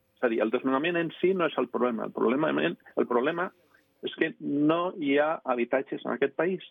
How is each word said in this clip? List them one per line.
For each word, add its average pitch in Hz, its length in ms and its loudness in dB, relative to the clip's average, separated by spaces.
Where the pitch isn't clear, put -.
És - 160 -2
a 113 60 2
dir, 113 100 0
el 113 80 0
desnonament 135 480 0
en 165 160 -2
si 180 180 2
no 175 140 2
és - 100 -2
el 127 140 -2
problema. 117 320 0
El 101 80 -8
problema, 135 400 2
el 151 560 -2
problema 151 400 0
és - 120 -6
que 160 220 0
no 151 580 0
hi 143 200 0
ha 151 260 2
habitatges 131 640 -2
en 120 140 -4
aquest 139 180 0
país. 175 360 -2